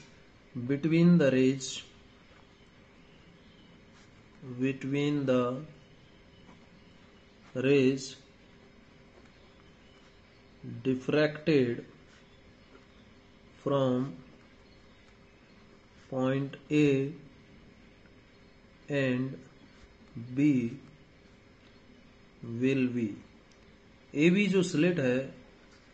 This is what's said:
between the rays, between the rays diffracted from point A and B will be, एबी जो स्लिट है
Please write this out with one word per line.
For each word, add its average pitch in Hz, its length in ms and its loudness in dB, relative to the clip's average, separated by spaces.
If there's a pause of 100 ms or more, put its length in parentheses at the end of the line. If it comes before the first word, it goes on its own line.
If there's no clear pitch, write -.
(680)
between 165 500 4
the 139 140 4
rays, 131 500 0 (2750)
between 139 680 -2
the 127 360 0 (1900)
rays 135 600 2 (2750)
diffracted 135 1000 0 (1800)
from 135 500 -2 (2000)
point 135 460 -4 (140)
A 143 420 2 (1800)
and 135 520 -2 (960)
B 131 420 0 (1700)
will 127 440 0
be, 117 280 -4 (1000)
एबी 180 340 4
जो 185 160 2
स्लिट 165 360 0
है 127 180 2 (760)